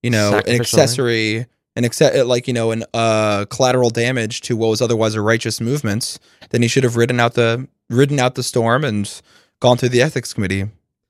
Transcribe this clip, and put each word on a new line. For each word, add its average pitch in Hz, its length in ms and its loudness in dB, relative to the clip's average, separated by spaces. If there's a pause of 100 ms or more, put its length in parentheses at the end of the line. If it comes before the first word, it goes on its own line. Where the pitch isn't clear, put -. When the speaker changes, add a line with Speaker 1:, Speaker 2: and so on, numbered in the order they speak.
Speaker 1:
you 120 80 -2
know, 104 220 2
an 104 100 2
Speaker 2:
Sacrificial 120 180 0
Speaker 1:
accessory, 117 840 0 (300)
an 120 80 -2
acce-, 139 360 2
uh, 123 60 2
like, 120 220 -2
you 127 60 -2
know, 113 180 -2
an, 113 120 -6 (100)
uh, 110 520 0
collateral 127 440 2
damage 117 520 -2
to 117 160 -4
what 113 120 0
was 110 120 0
otherwise 113 340 0
a 107 60 -2
righteous 113 400 -2
movement, 117 580 -4 (300)
then 120 120 0
he 120 60 2
should 135 160 2
have 117 140 0
ridden 120 220 2
out 120 160 2
the, 120 320 0 (220)
ridden 139 300 2
out 127 160 0
the 127 80 -4
storm 120 400 0
and 104 380 -4 (380)
gone 123 180 4
through 123 120 0
the 123 120 4
Ethics 135 320 -2
Committee. 98 360 -2 (400)